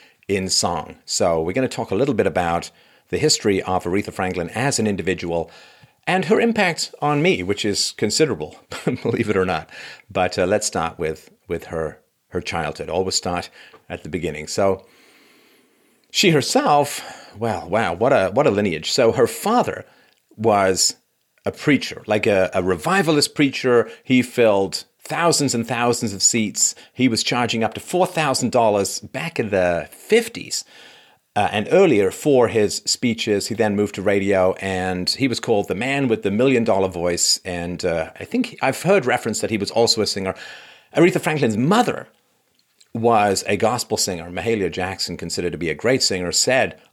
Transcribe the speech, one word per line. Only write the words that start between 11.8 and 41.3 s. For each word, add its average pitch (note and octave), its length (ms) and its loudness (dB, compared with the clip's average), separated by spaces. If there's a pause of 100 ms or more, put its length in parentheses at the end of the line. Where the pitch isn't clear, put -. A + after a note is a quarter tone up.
her F2+ 100 -4
childhood. D#2 480 -6
Always F#2 260 -2
start F2 360 -4 (380)
at F2 140 -10
the E2+ 60 -12
beginning. D#2 400 -6
So G2 360 0 (1300)
she G3 200 2
herself, D3 1080 0
well, F#2+ 300 -4
wow, F#2+ 260 0
what A#2 180 2
a, F#2+ 220 2
what C#3+ 140 4
a - 20 4
lineage. G2 400 0
So A#2 220 4
her A#2+ 160 4
father - 580 -2 (500)
was G2+ 580 2 (500)
a - 60 -2
preacher, - 560 0
like G#2+ 180 0
a, F#2+ 300 4
a F#2+ 80 0
revivalist D3 720 0
preacher. B2+ 560 2 (140)
He B2+ 180 4
filled G#2 640 2 (160)
thousands D3+ 520 0
and A#2 140 -2
thousands A#2+ 460 0
of G2 100 -8
seats. - 540 2 (160)
He B2+ 160 2
was A2 160 0
charging A2+ 400 0
up G#2+ 100 -2
to G#2 60 -8
four F3+ 260 0
thousand C3+ 460 -2
dollars G#2 480 2
back C#3+ 400 -8
in A2 100 -2
the F2 400 0
fifties, - 720 -2 (720)
uh, G2+ 160 2
and G#2 220 -2
earlier B2 400 6
for B2+ 340 4
his G#2 400 0
speeches. A2 640 -2
He G#2+ 80 -6
then G#2+ 180 2
moved G2+ 220 0
to G2+ 60 -6
radio, G2 580 2
and F#2 500 -4
he C3+ 160 0
was A#2 140 -2
called G2+ 260 0
the F#2+ 80 -2
man C3+ 320 -2
with A2 160 0
the G2+ 80 0
million A#2+ 320 2
dollar G2 260 2
voice. F2 560 0
And, F2 400 -6
uh, E2 360 -2
I G2+ 40 -10
think - 380 -4
I've C3 200 -2
heard E3+ 240 2
reference A#2+ 340 0
that G2 100 -2
he A2+ 80 0
was G2 140 -4
also A2+ 300 2
a G2 40 0
singer. F#2+ 300 -4 (580)
Aretha F3 260 4
Franklin's C3+ 360 0